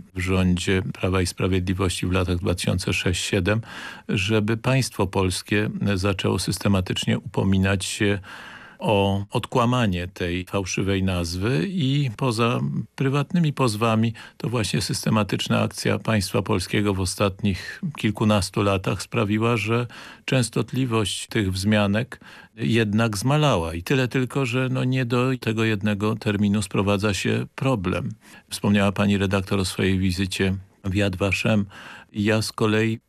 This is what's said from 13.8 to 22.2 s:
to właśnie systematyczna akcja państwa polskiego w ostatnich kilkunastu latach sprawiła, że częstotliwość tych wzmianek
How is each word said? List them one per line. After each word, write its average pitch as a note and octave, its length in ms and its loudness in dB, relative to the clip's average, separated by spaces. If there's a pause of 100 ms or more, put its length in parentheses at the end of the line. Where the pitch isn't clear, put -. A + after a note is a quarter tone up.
to - 120 -6
właśnie A2 320 -2
systematyczna - 800 0
akcja G#2+ 380 -2
państwa A2 420 0
polskiego G2+ 520 0
w F#2+ 60 -2
ostatnich G2 840 -2 (160)
kilkunastu G#2+ 640 0
latach G2+ 400 0
sprawiła, A2+ 560 0
że A#2 300 -2 (380)
częstotliwość A#2 1000 -2
tych G2 240 0
wzmianek G#2 680 0 (360)